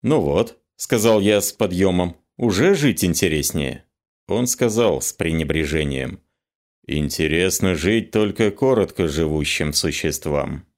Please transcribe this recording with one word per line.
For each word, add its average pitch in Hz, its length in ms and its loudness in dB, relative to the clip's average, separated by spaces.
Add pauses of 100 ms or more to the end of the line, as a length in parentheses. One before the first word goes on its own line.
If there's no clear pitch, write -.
«Ну 135 180 2
вот», 80 400 0 (160)
сказал 110 440 2
я 104 200 4
с - 120 -4
подъёмом, 90 640 0 (200)
«уже 123 400 2
жить 143 280 0
интереснее». 78 800 -2 (440)
Он 117 180 -2
сказал 110 560 0
с - 100 -6
пренебрежением: 76 1080 -2 (640)
«Интересно 80 880 0
жить 104 380 0
только 104 400 0
коротко 104 560 0
живущим 76 640 -2
существам. 76 920 -4 (140)